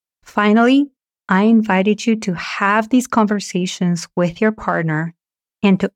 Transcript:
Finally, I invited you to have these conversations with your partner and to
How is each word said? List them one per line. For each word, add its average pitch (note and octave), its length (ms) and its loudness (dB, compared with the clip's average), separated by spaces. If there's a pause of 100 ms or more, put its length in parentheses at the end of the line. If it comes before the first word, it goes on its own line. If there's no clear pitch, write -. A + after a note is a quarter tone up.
(220)
Finally, A#3 680 2 (380)
I G3 160 2
invited G#3+ 640 2
you A3+ 100 2
to G3 180 -6
have G#3 540 -2
these B3 180 2
conversations F#3 1080 -2
with F3 260 -2
your A3 120 2
partner E3 640 -4 (480)
and F#3+ 180 2
to F#3+ 160 -2